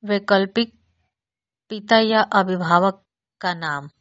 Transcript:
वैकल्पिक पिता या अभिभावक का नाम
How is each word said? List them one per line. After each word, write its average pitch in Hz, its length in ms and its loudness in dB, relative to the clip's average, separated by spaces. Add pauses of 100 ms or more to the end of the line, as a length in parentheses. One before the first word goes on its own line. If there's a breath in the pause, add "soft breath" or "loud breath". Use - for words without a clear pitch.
वैकल्पिक 202 680 0 (960)
पिता 214 300 0
या 220 220 2 (120)
अभिभावक 185 680 0 (360)
का 180 140 -4
नाम 147 340 -8 (120)